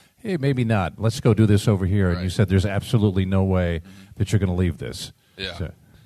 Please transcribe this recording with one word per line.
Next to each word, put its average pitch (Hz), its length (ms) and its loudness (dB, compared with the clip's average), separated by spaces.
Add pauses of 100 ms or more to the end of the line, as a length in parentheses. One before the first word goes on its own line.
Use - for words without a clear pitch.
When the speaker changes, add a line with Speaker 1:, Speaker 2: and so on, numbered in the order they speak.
(180)
Speaker 1:
"Hey, 202 180 -4
maybe 131 280 0
not. 104 360 0
Let's 107 180 -2
go 117 160 4
do 107 120 6
this 101 200 4
over 98 180 2
here." 95 260 2
And 87 80 -2
you 92 80 -6
Speaker 2:
Right. 95 60 -4
Speaker 1:
said 101 160 2
there's 95 160 4
absolutely 101 600 0
no 95 180 0
way 90 380 0
Speaker 2:
Mm-hmm. - 360 -20
Speaker 1:
that 101 140 -4
you're 107 80 2
gonna 90 160 -2
leave 87 240 0
this. - 340 -12 (240)
Speaker 2:
Yeah. 95 180 -10
Speaker 1:
So 85 180 -10 (340)